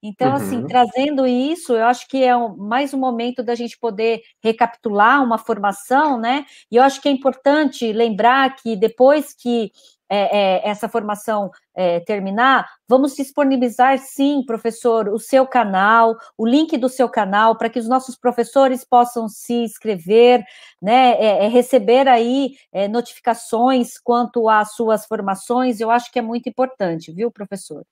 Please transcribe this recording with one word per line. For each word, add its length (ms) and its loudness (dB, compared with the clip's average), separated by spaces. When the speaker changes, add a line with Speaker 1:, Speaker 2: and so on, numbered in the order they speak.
Speaker 1:
Então, 320 -2
assim, 280 -4
Speaker 2:
Uhum. 60 -8
Speaker 1:
trazendo 600 0
isso, 460 -2
eu 120 2
acho 220 0
que 160 -2
é 120 4
um, 200 -4
mais 380 -4
um 40 -6
momento 460 -4
da 100 -4
gente 240 -8
poder 440 -4
recapitular 840 2
uma 140 0
formação, 800 -2
né? 280 -4
E 60 2
eu 60 6
acho 180 0
que 80 0
é 20 2
importante 840 -2
lembrar 600 2
que 200 -6
depois 580 2
que, 380 -4
é, 280 0
é, 320 0
essa 200 -6
formação, 640 -6
é, 240 -2
terminar, 680 -2
vamos 280 2
disponibilizar, 840 0
sim, 460 -4
professor, 640 -2
o 120 -4
seu 260 2
canal, 680 2
o 120 -2
link 300 2
do 120 0
seu 180 0
canal, 480 2
pra 140 -4
que 80 -6
os 100 -6
nossos 300 -2
professores 680 0
possam 460 0
se 240 -10
inscrever, 880 2
né, 300 4
é, 340 2
é, 20 0
receber 600 2
aí, 480 2
é, 160 -4
notificações 1120 -2
quanto 500 -2
às 240 2
suas 320 -2
formações. 720 -4
Eu 120 -4
acho 200 -2
que 60 -4
é 60 -4
muito 260 -6
importante, 640 -6
viu, 180 -6
professor? 640 -16